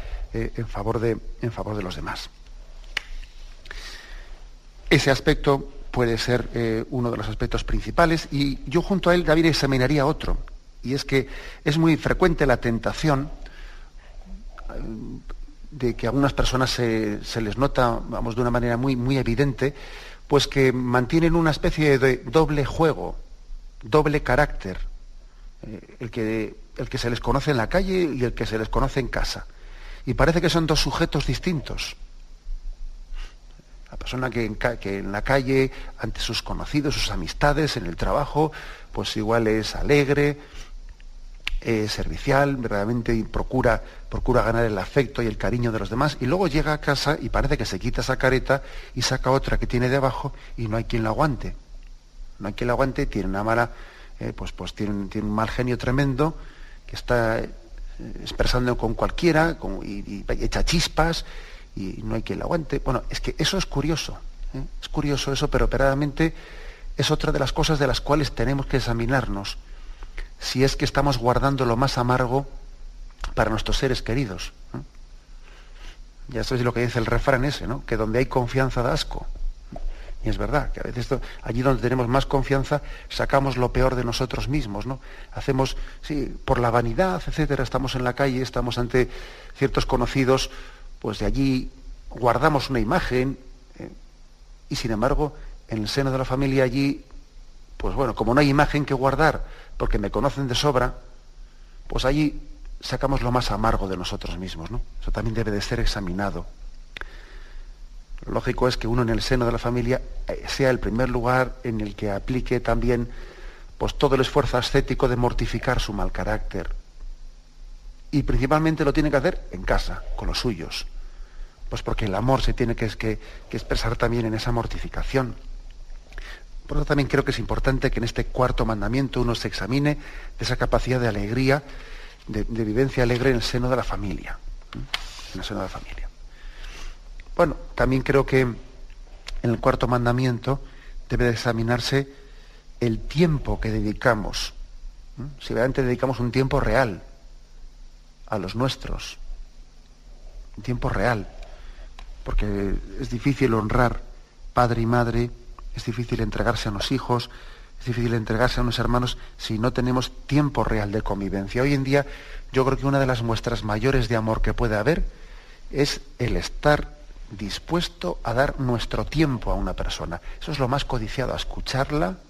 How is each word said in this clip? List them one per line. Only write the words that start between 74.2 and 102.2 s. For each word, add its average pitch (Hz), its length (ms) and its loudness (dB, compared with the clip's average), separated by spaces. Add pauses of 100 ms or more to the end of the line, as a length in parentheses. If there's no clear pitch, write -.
¿eh? 131 60 -8 (1500)
Ya 117 160 -4
sabéis 123 200 0
lo 120 100 2
que 113 60 0
dice 120 180 0
el 113 80 0
refrán 123 380 4
ese, 139 220 -2
¿no? 131 200 -4
Que 117 100 0
donde 110 220 2
hay 131 80 4
confianza 127 560 2
da 131 100 2
asco. - 340 -4 (1000)
Y - 40 0
es 101 100 0
verdad, 123 320 0
que - 100 -6
a - 40 -6
veces 117 240 -4
to-, 127 120 0 (220)
allí 117 200 -2
donde 123 200 4
tenemos 123 240 2
más 131 200 2
confianza, 135 560 2 (260)
sacamos 135 480 2
lo 123 160 2
peor 127 240 4
de 123 80 0
nosotros 117 420 -2
mismos, 113 400 -2
¿no? 131 140 -6 (320)
Hacemos, 131 440 0 (260)
sí, 147 420 -4
por 131 140 4
la 120 120 4
vanidad, 120 560 2
etcétera, 139 380 0
estamos 131 300 -2
en 127 100 -2
la 123 80 2
calle, 131 300 0
estamos 120 360 -2
ante 123 320 2 (460)
ciertos 135 300 2
conocidos, 127 640 2 (500)
pues 107 180 -4
de 104 80 0
allí 131 440 2 (400)
guardamos 123 600 2
una 131 80 2
imagen, 127 580 2 (420)
¿eh? - 120 -10 (800)
Y 147 80 -4
sin 113 160 -2
embargo, 139 440 2 (300)
en 107 160 -2
el 107 60 -4
seno 135 240 0
de 131 60 0
la 131 60 0
familia 135 380 2
allí, 139 420 2 (720)
pues - 200 -2
bueno, 127 180 2
como 113 180 2
no 139 80 8
hay 143 80 8
imagen 147 360 4
que 139 100 0
guardar, 135 500 2 (320)
porque 117 220 2
me 101 140 -2
conocen 135 340 0
de 120 80 -2
sobra, 127 400 2 (920)
pues - 160 -2
allí 143 360 2 (400)